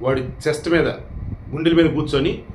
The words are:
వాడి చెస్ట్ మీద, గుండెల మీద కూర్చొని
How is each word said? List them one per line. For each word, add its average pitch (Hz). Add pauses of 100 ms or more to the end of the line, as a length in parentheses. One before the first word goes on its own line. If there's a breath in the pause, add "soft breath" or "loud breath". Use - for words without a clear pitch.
వాడి 127
చెస్ట్ 151
మీద, 156 (640)
గుండెల 156
మీద 165
కూర్చొని 143 (100)